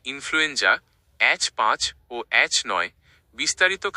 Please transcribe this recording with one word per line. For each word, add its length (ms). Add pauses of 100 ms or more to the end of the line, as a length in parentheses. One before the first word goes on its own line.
ইনফ্লুয়েঞ্জা 680 (480)
এইচ 240 (120)
পাঁচ 240 (300)
ও 60 (260)
এইচ 120 (120)
নয়, 240 (480)
বিস্তারিত 460 (120)